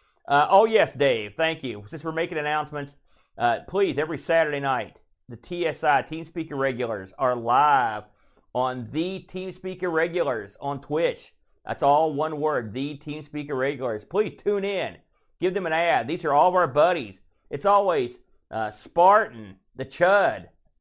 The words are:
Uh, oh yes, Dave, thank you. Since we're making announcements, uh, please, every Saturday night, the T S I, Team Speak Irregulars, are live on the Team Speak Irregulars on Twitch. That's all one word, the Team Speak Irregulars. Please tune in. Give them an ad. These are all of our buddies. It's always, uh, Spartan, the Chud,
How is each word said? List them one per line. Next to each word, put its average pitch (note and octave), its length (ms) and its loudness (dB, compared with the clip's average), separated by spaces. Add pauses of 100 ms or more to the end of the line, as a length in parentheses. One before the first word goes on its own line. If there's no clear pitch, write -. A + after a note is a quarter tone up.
(280)
Uh, D3 220 2
oh G3+ 160 6
yes, G#3+ 300 2
Dave, A#2 400 0
thank D#3+ 280 -2
you. G#2+ 240 -8
Since D#3 160 -12
we're D#3+ 100 -6
making E3 260 -4
announcements, D3 560 -4 (420)
uh, A#2 300 0
please, F3 320 0
every D#3 180 -4
Saturday D#3 440 0
night, B2+ 360 -4 (320)
the A#2 80 -14
T F3 300 -6
S D3+ 160 -4
I, C#3+ 180 4
Team D#3+ 220 -12
Speak D#3+ 260 -10
Irregulars, A#2+ 720 -4
are B2+ 160 2
live A#2+ 720 2 (500)
on B2+ 360 -4
the F3+ 280 -4
Team F#3 320 -12
Speak F3+ 320 -10
Irregulars D#3+ 760 -2
on C#3 220 -6
Twitch. D3+ 520 -4 (320)
That's A#2 180 -4
all D3+ 300 4
one D#3 260 -4
word, C3 340 -2
the C#3 220 -6
Team D3+ 260 -12
Speak D3 280 -10
Irregulars. C3 560 -4
Please G3+ 360 -2
tune G3+ 220 0
in. E3+ 320 -4 (460)
Give F3+ 120 0
them F#3 120 -4
an D#3+ 80 0
ad. D#3 340 2
These E3 160 -6
are D3+ 80 0
all D3 160 6
of F3+ 80 2
our F3 100 4
buddies. D3 540 2 (300)
It's C#3 160 -8
always, F#3 540 2 (300)
uh, A2 220 -6
Spartan, E3 840 2 (180)
the C3 80 -8
Chud, F3 640 2 (340)